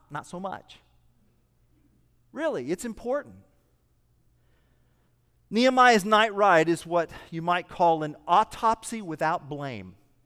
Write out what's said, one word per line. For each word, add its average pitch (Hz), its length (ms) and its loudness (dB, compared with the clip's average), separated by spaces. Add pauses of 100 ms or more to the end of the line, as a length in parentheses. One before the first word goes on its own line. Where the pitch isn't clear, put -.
(120)
not 147 160 -12
so 180 120 -14
much. - 400 -14 (1500)
Really, 220 380 -6
it's 190 160 -6
important. 233 500 -8 (2250)
Nehemiah's 247 560 4
night 214 280 2
ride 180 360 4
is 165 160 -2
what 165 240 -2 (200)
you 165 120 -10
might 175 260 -2
call 165 360 2
an 151 120 -6 (100)
autopsy 226 760 0
without 156 480 -6
blame. 123 460 -10 (300)